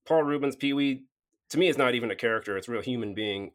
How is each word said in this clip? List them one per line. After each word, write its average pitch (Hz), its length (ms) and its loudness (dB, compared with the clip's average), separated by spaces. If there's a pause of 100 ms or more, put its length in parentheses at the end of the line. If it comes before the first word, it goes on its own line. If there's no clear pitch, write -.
Paul 160 160 4
Rubens. 143 340 0
Pee 139 180 0
Wee, 139 320 0 (440)
to 143 80 -2
me, 180 100 4
is 151 120 2
not 123 160 4
even 117 160 -2
a 95 40 -2
character. 110 400 -2
It's 95 120 -6
a 120 40 -8
real 110 120 -4
human 113 320 -4
being. 98 400 -4